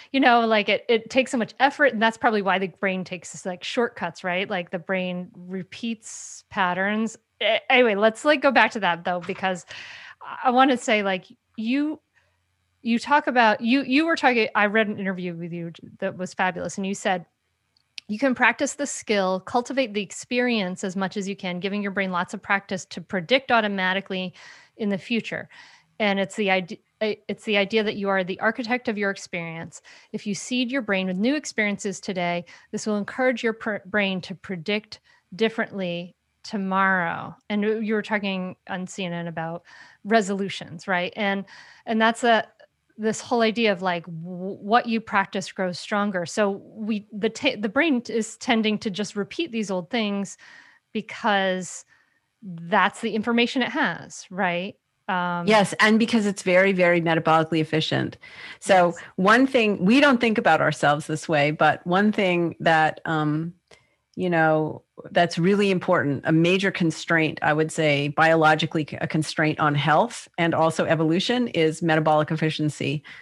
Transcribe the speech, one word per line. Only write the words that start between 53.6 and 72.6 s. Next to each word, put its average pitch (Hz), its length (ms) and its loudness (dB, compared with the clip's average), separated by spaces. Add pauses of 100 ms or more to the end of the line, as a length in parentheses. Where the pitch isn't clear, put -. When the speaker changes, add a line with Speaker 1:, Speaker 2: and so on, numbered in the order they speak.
Speaker 1:
it 240 80 0
has, 240 600 -4
right? 180 440 -2 (340)
Um, 175 400 -2
Speaker 2:
Yes, 208 320 4
and 214 180 6
because 220 280 2
it's 202 160 -4
very, 185 300 6
very 175 280 4
metabolically 160 600 2
efficient. 151 580 -2 (420)
So 185 260 6
Speaker 1:
Yes. 175 100 -2 (200)
Speaker 2:
one 220 320 6
thing, 220 360 2
we 233 160 6
don't 277 200 6
think 220 180 2
about 160 220 4
ourselves 147 480 2
this 156 200 -6
way, 147 220 2
but 151 340 2
one 196 280 2
thing 175 480 0
that, 156 440 2
um, 160 480 -2 (640)
you 180 160 -2
know, 156 520 2 (280)
that's 170 280 2
really 196 340 4
important, 147 520 0
a 160 80 2
major 180 380 4
constraint, 160 720 0
I 151 100 2
would 156 200 0
say, 147 360 0
biologically 156 800 4
c-, - 120 -10
a 165 80 -4
constraint 156 500 -2
on 151 160 2
health 156 540 2 (100)
and 170 160 2
also 160 300 2
evolution 175 640 2
is 160 340 0
metabolic 156 480 2
efficiency. 151 720 -2 (180)